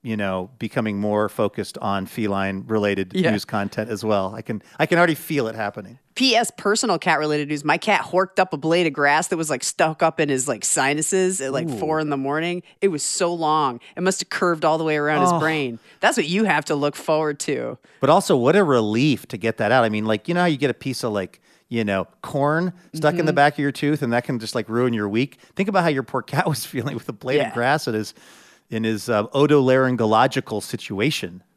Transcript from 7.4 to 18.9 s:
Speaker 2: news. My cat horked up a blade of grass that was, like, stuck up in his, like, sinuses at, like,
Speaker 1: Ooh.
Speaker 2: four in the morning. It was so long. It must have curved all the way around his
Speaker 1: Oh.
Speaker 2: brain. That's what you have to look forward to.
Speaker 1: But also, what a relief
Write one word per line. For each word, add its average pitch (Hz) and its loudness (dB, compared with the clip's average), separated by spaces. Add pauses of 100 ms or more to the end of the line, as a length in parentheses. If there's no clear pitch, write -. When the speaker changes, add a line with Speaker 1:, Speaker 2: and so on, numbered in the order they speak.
Speaker 2:
news. 147 -4
My 156 2
cat 196 0
horked 185 0
up 185 2
a 151 -6
blade 165 2
of 143 -2
grass 147 2
that 185 -2
was, 160 -4
like, 127 -2
stuck - 0
up 160 0
in 147 0
his, 131 0
like, 113 -4
sinuses 156 0
at, 135 -4
like, 139 -2
Speaker 1:
Ooh. 127 -4
Speaker 2:
four 156 0
in 151 -2
the 143 -2
morning. 160 -4 (180)
It 196 2
was 151 -4
so 175 -2
long. 151 0 (160)
It 180 -4
must 190 0
have - -8
curved 170 0
all 160 4
the 160 -2
way 156 2
around 151 2
his 180 6
Speaker 1:
Oh. 165 2
Speaker 2:
brain. 151 -2 (200)
That's 208 2
what 160 0
you 202 2
have 156 2
to 156 -2
look 147 0
forward 151 0
to. 120 -4 (220)
Speaker 1:
But 127 2
also, 175 6
what 127 4
a 208 6
relief 120 2